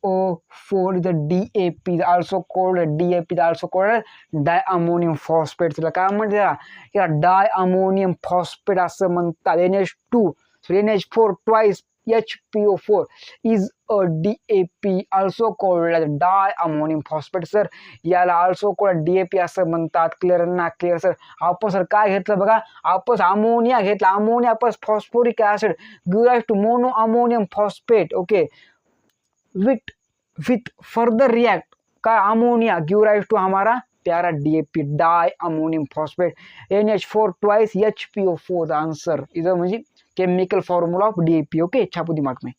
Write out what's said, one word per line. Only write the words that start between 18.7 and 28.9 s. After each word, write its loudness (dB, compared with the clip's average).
called 0
DAP 0
असं -2
mantat. 0
clear 2
na? -2
clear, 0
sir. 0
आपण, 0
sir, 0
kay 2
घेतलं -2
baka? 4
आपण 0
ammonia 2
ghetla, 2
ammonia 2
plus 0
phosphoric 0
acid 2
give 4
rise 2
to 0
mono 0
ammonium 0
phosphate. 0
okay, 0